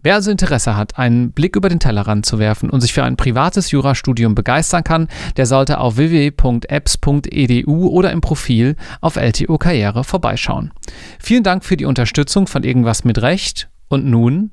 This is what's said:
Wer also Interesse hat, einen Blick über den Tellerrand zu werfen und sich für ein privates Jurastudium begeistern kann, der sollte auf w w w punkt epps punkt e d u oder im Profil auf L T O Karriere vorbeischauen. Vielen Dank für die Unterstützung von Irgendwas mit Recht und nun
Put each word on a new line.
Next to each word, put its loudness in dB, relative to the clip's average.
Wer 2
also 0
Interesse 0
hat, -4
einen 2
Blick -2
über 2
den 0
Tellerrand 0
zu -2
werfen 0
und 2
sich 0
für 0
ein -2
privates 0
Jurastudium 0
begeistern 0
kann, 0
der 2
sollte 2
auf 0
w 2
w 2
w 2
punkt 0
epps -2
punkt 0
e 2
d 2
u 2
oder 2
im -2
Profil 0
auf -2
L 0
T -2
O 2
Karriere 0
vorbeischauen. -4
Vielen 2
Dank 0
für 0
die -4
Unterstützung 0
von -4
Irgendwas 0
mit 2
Recht -2
und 0
nun 2